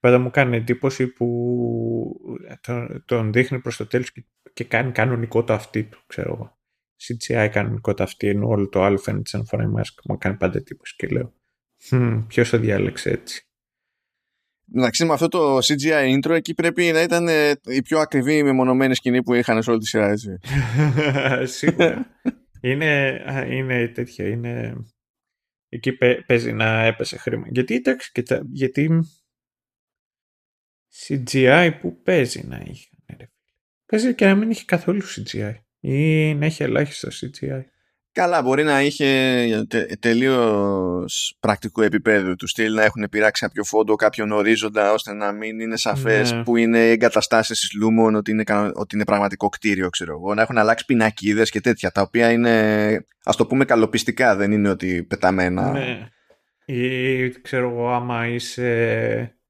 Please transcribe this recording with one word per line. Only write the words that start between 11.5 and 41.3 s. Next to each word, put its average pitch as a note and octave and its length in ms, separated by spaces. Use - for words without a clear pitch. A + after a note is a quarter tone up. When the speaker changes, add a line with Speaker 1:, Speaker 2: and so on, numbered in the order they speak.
Speaker 1:
"Χμ, A#2 380
ποιος A#2 240
το A#2 80
διάλεξε G2 520
έτσι;" - 380
Speaker 2:
Εντάξει, B2+ 300
με E3 80
αυτό D3+ 160
το D3 300
C B2+ 240
G D#3+ 100
I C#3 260
intro, D3 120
εκεί E3 240
πρέπει E3+ 380
να D#3+ 100
ήταν, E3+ 260
ε, D3+ 240
η C3 180
πιο - 160
ακριβή D3 440
μεμονωμένη C3 520
σκηνή B2 280
που B2 120
είχαν A#2 280
σε B2 80
όλη A2+ 100
τη G#2 60
σειρά, G#2 220
έτσι. G2+ 300
Speaker 1:
<laughs> C3+ 680
Σίγουρα. E3+ 480
Speaker 2:
<laughs> - 300
Speaker 1:
Είναι, C#3 680
α, C3+ 180
είναι B2+ 420
τέτοιο, A#2 380
είναι... A#2+ 500
Εκεί B2 240
παι-, B2 340
παίζει A#2+ 260
να A2 320
έπεσε - 320
χρήμα. A#2 320
Γιατί, B2+ 260
εντάξει, B3+ 380
και B2 100
τα, - 280
γιατί C#3 520
C C#3+ 360
G C3+ 360
I D#3+ 140
που - 220
παίζει - 440
να - 200
είχε, - 220
ρε - 80
φίλε. - 140
Παίζει A#3+ 280
και A3 120
να G3 80
μην G#3+ 160
είχε - 140
καθόλου F3+ 380
C - 240
G G#2 240
I. A2+ 40
Ή D#3 540
να D3 120
είχε D#3+ 180
ελάχιστο C#3 440
C - 220
G C3+ 180
I. C3 40
Speaker 2:
Καλά, F3 300
μπορεί C3+ 200
να C#3+ 200
είχε C#3+ 240
τε-, F#2+ 300
τελείως G#2+ 1400